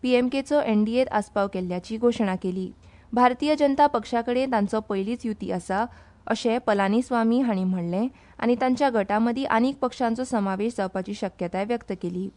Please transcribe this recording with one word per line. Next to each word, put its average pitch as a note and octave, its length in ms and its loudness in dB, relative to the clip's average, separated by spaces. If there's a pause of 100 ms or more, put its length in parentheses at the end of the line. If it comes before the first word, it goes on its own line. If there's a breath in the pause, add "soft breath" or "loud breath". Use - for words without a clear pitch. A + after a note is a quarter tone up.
पीएमकेचो B3+ 580 2
एनडीएत A3+ 520 2
आस्पाव G#3 400 -2
केल्ल्याची F3+ 440 -6
घोशणा A3+ 400 2
केली. F#3 340 -6 (420 soft breath)
भारतीय B3 440 4
जनता C#4+ 300 4
पक्षाकडेन B3 680 0
तांचो G#3+ 280 0
पयलींच G#3+ 460 -4
युती G#3 260 -6
आसा, F#3+ 320 -2 (420 loud breath)
अशें A3+ 400 0
पलानीस्वामी A3+ 760 2
हांणी A3 240 0
म्हणलें F#3 420 -2 (320 loud breath)
आनी A#3+ 220 2
तांच्या C4 300 2
गटामदीं A3+ 560 0
आनीक B3+ 320 2
पक्षांचो B3 460 -2
समावेश G#3 520 -2
जावपाची F#3+ 380 -4
शक्यताय F#3 500 -4
व्यक्त A3+ 280 -4 (100)
केली. F3+ 340 -6